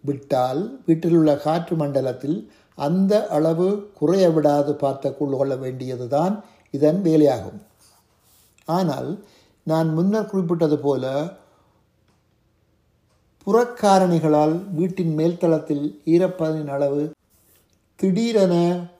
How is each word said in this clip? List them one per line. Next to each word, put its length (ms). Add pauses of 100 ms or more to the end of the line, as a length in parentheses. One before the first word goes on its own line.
விட்டால், 840
வீட்டிலுள்ள 500
காற்று 400
மண்டலத்தில் 760 (240)
அந்த 540
அளவு 680
குறைய 360
விடாது 440
பார்த்து 420
கொள்ள 400
வேண்டியதுதான் 880 (260)
இதன் 320
வேலையாகும். 600 (1040)
ஆனால், 600 (380)
நான் 320
முன்னர் 360
குறிப்பிட்டது 480
போல, 540 (2250)
புறக்காரணிகளால் 1300
வீட்டின் 440
மேல்தளத்தில் 840
ஈரப்பதத்தின் 640
அளவு 440 (840)
திடீரென 880 (160)